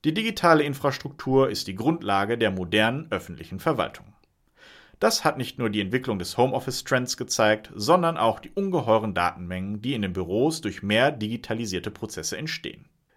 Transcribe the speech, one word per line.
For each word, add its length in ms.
Die 100
digitale 500
Infrastruktur 840
ist 180
die 80
Grundlage 640
der 140
modernen 600
öffentlichen 480
Verwaltung. 460
Das 240
hat 140
nicht 200
nur 120
die 100
Entwicklung 400
des 180
Homeoffice-Trends 800
gezeigt, 580
sondern 440
auch 220
die 140
ungeheuren 600
Datenmengen, 680
die 120
in 80
den 100
Büros 480
durch 240
mehr 280
digitalisierte 760
Prozesse 480
entstehen. 520